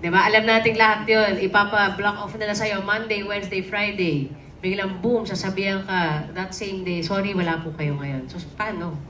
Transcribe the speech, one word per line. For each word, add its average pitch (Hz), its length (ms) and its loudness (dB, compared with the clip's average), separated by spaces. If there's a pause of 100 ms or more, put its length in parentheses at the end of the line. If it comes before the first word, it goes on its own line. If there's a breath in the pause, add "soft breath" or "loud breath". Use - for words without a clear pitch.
Diba? 175 160 6
Alam 214 240 6
nating 226 320 4
lahat 214 320 4
yun. 208 320 4
Ipapa-block 202 800 2
off 208 160 -8
nila 214 160 -2
sa'yo, 208 320 -2
Monday, 208 400 -2
Wednesday, 196 400 -4
Friday. 190 640 -2 (320 loud breath)
Biglang 190 400 -4
boom, 233 240 2
sasabihan 196 580 -2
ka, 165 540 -2
that 185 160 -8
same 196 320 -6
day, 175 160 -2
"Sorry, 196 320 -2
wala 170 240 0
po 160 160 -8
kayo 147 240 -2
ngayon." 135 320 -6
So, - 80 -12 (160)
paano? 175 400 -6 (160)